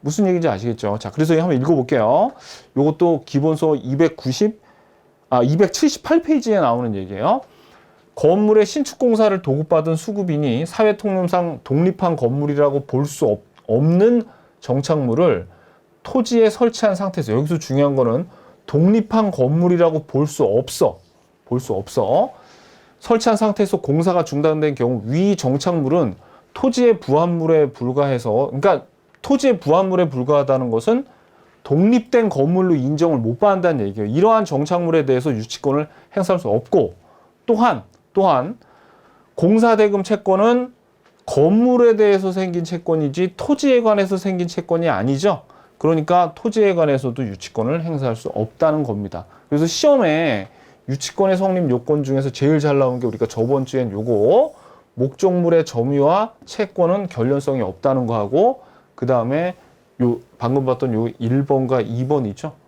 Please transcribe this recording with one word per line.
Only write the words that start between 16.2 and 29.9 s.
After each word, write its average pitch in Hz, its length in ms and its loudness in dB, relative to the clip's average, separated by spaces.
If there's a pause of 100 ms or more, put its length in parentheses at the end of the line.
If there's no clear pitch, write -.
설치한 220 460 0
상태에서, 175 360 -4
여기서 151 260 0
중요한 143 360 0
거는 131 340 0 (380)
독립한 214 640 2
건물이라고 165 760 2
볼 143 220 -2
수 147 180 -2
없어. 110 540 0 (480)
볼 123 140 -2
수 127 120 -8
없어. 120 600 -2 (640)
설치한 226 380 0
상태에서 208 440 -2
공사가 165 440 0
중단된 151 500 0
경우 120 320 -2
위 180 300 0
정착물은 139 800 -2 (360)
토지의 240 480 2
부합물에 160 720 2
불과해서, 127 760 -2
그러니까 147 360 0 (380)
토지의 262 380 2
부합물에 180 500 2